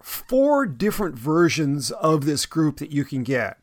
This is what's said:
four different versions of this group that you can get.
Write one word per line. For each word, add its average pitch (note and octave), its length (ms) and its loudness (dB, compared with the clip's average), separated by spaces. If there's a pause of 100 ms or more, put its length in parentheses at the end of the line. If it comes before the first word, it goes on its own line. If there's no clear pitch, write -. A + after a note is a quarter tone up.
four C#4 640 2
different F3+ 500 -2
versions D3 760 0
of D#3 320 0
this D3 220 -2
group D#3 320 0
that - 120 -10
you C#3+ 140 0
can C3 180 -4
get. A2+ 400 -2